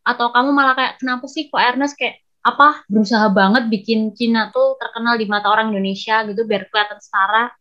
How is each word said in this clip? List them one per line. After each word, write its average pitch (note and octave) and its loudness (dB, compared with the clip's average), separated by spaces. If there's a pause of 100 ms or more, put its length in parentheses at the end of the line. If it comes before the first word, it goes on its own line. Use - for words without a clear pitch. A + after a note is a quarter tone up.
atau A#3+ -2
kamu B3 0
malah C#4 2
kayak, C4 -2
kenapa B3+ -6
sih D4 -12
Ko - -4
Ernest C4 0
kayak, - -8 (200)
apa, C#4+ 2
berusaha G#3+ 2
banget G3+ 2
bikin A3 -2
Cina A3+ -2
tuh C4 0
terkenal A#3 -4
di A3 -2
mata G3+ -2
orang A3 2
Indonesia G3 -2
gitu, G#3+ -6
biar G3+ -4
kelihatan G#3 -2
setara? G#3+ -2 (120)